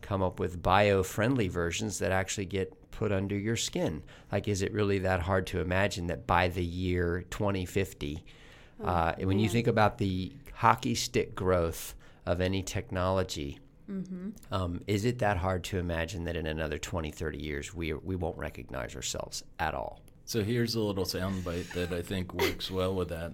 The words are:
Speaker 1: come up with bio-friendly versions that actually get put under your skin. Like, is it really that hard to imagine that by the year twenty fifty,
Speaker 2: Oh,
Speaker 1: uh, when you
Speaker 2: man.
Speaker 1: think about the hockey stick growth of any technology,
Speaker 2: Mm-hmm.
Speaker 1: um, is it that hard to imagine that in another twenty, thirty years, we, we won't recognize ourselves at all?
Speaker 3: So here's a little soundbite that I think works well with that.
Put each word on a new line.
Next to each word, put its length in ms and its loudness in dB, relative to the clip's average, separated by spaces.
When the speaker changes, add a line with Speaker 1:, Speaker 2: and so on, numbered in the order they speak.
Speaker 1:
come 200 0
up 160 0
with 240 -2
bio-friendly 840 6
versions 520 -2
that 120 2
actually 320 0
get 300 -2
put 220 -2
under 260 0
your 180 0
skin. 460 -2
Like, 160 -2
is 140 0
it 140 0
really 240 2
that 240 2
hard 260 2
to 120 -2
imagine 480 0
that 180 -4
by 220 6
the 160 0
year 680 0
twenty 340 0
fifty, 580 -4
Speaker 2:
Oh, 40 -8
Speaker 1:
uh, 340 2
when 180 2
you 80 4
Speaker 2:
man. 60 0
Speaker 1:
think 160 2
about 280 6
the 360 0
hockey 420 4
stick 400 0
growth 600 2
of 160 2
any 200 2
technology, 960 -2
Speaker 2:
Mm-hmm. 400 -8
Speaker 1:
um, 340 -2
is 200 0
it 140 0
that 180 2
hard 260 0
to 140 -2
imagine 460 -2
that 120 -2
in 100 -2
another 320 -2
twenty, 320 -4
thirty 280 -6
years, 360 -6
we, 200 -2
we 220 -4
won't 200 -2
recognize 580 -8
ourselves 480 -6
at 160 0
all? 280 -6
Speaker 3:
So 200 0
here's 320 2
a 40 0
little 240 0
soundbite 680 -4
that 200 -2
I 100 -2
think 300 -4
works 380 -2
well 240 0
with 140 0
that. 260 -6